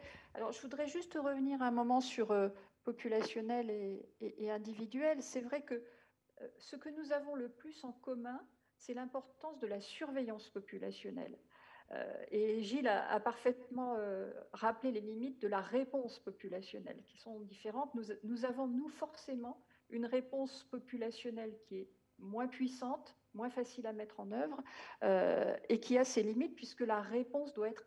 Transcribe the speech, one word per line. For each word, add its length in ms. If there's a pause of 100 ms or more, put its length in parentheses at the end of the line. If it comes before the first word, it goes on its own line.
(340)
Alors, 180
je 100
voudrais 260
juste 260
revenir 480
un 100
moment 300
sur, 300
euh, 180 (340)
populationnel 840
et, 360 (140)
et, 260
et 60
individuel. 680
C'est 200
vrai 200
que, 140
euh, 720 (100)
ce 180
que 140
nous 220
avons 240
le 140
plus 340
en 80
commun, 500 (360)
c'est 160
l'importance 680
de 80
la 120
surveillance 720
populationnelle. 880 (540)
Euh, 220 (180)
et 300
Gilles 260
a, 220
a 100
parfaitement, 760
euh, 340 (200)
rappelé 400
les 100
limites 400
de 60
la 140
réponse 580
populationnelle, 840
qui 120
sont 240
différentes. 540
Nous, 80 (200)
nous 220
avons, 220
nous, 220
forcément, 720 (280)
une 160
réponse 680
populationnelle 880
qui 140
est 140 (300)
moins 280
puissante, 680 (200)
moins 140
facile 380
à 60
mettre 260
en 120
œuvre, 300 (420)
euh, 520 (140)
et 100
qui 180
a 60
ses 200
limites 320
puisque 260
la 200
réponse 520
doit 160
être 180